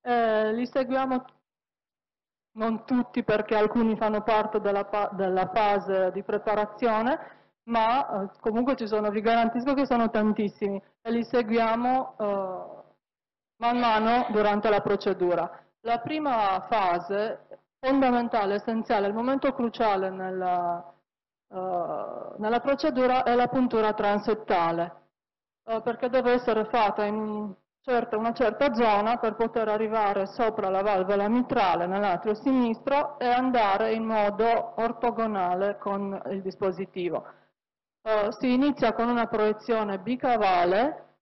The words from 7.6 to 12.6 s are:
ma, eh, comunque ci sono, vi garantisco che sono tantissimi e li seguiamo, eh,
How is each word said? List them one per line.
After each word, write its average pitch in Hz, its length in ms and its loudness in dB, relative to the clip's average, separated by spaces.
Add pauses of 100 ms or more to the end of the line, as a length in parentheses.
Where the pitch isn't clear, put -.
ma, 226 580 0
eh, 196 60 -8 (100)
comunque 240 360 0
ci 233 120 -6
sono, 214 220 0
vi 208 120 -2
garantisco 233 520 2
che 269 120 2
sono 233 240 2
tantissimi 208 720 0 (200)
e 226 100 -6
li 233 120 0
seguiamo, 233 920 0
eh, 190 480 -4 (920)